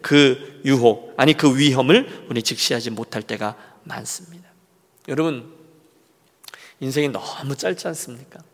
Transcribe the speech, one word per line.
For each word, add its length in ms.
그 600
유혹, 520
아니 180
그 220
위험을 720
우리 140
직시하지 480
못할 320
때가 340
많습니다. 640
여러분, 440
인생이 280
너무 480
짧지 320
않습니까? 520